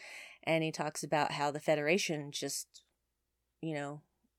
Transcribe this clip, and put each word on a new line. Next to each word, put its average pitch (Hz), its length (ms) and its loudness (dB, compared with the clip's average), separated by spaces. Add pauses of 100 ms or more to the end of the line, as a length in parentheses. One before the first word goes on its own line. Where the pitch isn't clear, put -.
(440)
And 160 200 2
he 160 80 0
talks - 300 -4
about 147 300 2
how 147 180 0
the 147 100 -2
Federation 151 720 2
just, - 520 -6 (760)
you 160 140 -4
know, 143 260 -6 (380)